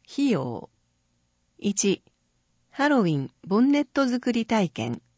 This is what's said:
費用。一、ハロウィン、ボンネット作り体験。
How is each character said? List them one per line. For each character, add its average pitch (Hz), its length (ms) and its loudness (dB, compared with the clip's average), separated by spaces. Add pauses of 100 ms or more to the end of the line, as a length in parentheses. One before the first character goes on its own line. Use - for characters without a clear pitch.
(100)
費 277 200 0
用。 127 400 -4 (880)
一、 196 440 -2 (680)
ハ 285 180 -2
ロ 285 120 4
ウ - 40 4
ィ 156 140 2
ン、 135 120 -4 (160)
ボ 196 140 2
ン 262 100 6
ネ 285 100 4
ッ 294 40 -2
ト - 240 0
作 247 240 -2
り 226 140 -2
体 214 240 0
験。 117 320 -8 (160)